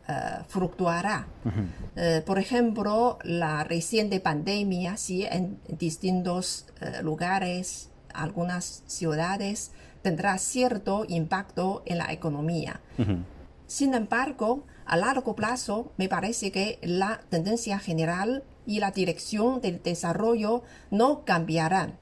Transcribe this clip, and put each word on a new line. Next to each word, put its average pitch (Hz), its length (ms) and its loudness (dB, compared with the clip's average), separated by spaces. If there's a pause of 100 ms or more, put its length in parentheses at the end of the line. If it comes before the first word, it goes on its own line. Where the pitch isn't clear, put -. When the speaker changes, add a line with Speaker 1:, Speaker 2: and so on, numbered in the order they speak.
Speaker 1:
eh, - 400 -4
fluctuará. 180 800 0 (180)
Speaker 2:
Ujú. 110 160 0 (360)
Speaker 1:
Eh, 165 280 4
por 190 140 2
ejemplo, 226 840 4
la 156 420 0
reciente 196 540 2
pandemia, 185 760 0
sí, 190 340 -2
en 190 280 -2 (100)
distintos, 180 960 0 (140)
eh, - 220 -8
lugares, 180 880 -2 (240)
algunas 180 720 -4
ciudades, 185 840 -2 (280)
tendrá 185 380 0
cierto 214 680 0
impacto 185 800 -2
en 170 140 -2
la - 140 -4
economía. 151 680 -4 (180)
Speaker 2:
Ujú. 101 200 2 (480)
Speaker 1:
Sin 277 280 2
embargo, 240 680 0 (220)
a - 100 2
largo 254 400 2
plazo, 226 600 -2
me 190 100 2
parece 190 420 -2
que 196 320 -2
la 190 460 0
tendencia 202 500 0
general 180 640 0 (240)
y 208 140 0
la 196 100 2
dirección 208 680 0
del 180 220 -2
desarrollo 214 800 2 (280)
no 247 340 6
cambiarán. 165 760 2